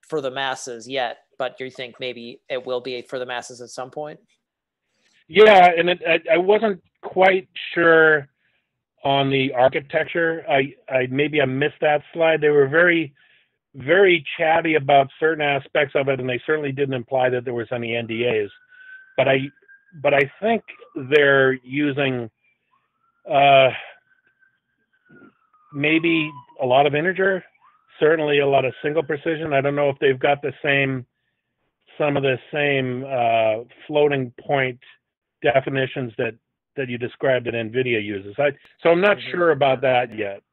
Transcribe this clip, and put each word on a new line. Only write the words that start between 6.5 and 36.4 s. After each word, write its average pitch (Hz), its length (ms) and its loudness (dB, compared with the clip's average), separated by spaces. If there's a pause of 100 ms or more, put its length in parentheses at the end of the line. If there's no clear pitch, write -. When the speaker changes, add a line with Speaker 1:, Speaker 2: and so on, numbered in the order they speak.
Speaker 2:
quite 185 460 2 (260)
sure 160 540 4 (760)
on 139 260 0
the 135 240 0
architecture. 156 960 0
I, 139 260 0 (140)
I, 127 200 -2
maybe 147 320 -2
I 135 40 2
missed 135 360 -4
that 151 200 2 (120)
slide. 160 280 0
They 151 80 2
were 143 180 4
very, 165 460 2 (600)
very 170 500 2 (120)
chatty 165 380 0
about 139 320 4 (120)
certain 160 220 0
aspects 143 540 -2
of 139 140 0
it, 135 100 -2
and 127 80 -6
they 123 180 -4
certainly 151 260 -4
didn't 135 240 -4
imply 127 340 -2
that 123 160 -4
there 123 80 -6
was 120 180 -6
any 117 240 -6
N 117 120 -6
D 113 180 -4
As. 110 240 -2 (680)
But 131 120 0
I, 135 140 2 (600)
but 143 120 2
I 139 180 2 (100)
think 220 220 -2 (460)
they're 139 440 4 (100)
using, 131 640 -4 (1000)
uh, 139 400 6 (2000)
maybe 156 600 0 (300)
a 135 40 -4
lot 135 220 4
of 139 80 0
integer, 185 480 -2 (560)
certainly 151 400 2
a 143 80 0
lot 135 180 2
of 123 160 -4
single 156 220 -2
precision. 156 500 -6
I 135 80 2
don't 143 140 -2
know 143 140 0
if 139 100 -6
they've 135 200 0
got 143 220 0
the 135 120 -8 (100)
same, 135 420 -2 (920)
some 143 200 -2
of 139 60 -4
the 131 140 0 (140)
same, 135 540 -2
uh, 113 600 0 (220)
floating 143 520 0
point 131 400 -2 (600)
definitions 135 760 -2
that, 117 160 -4 (420)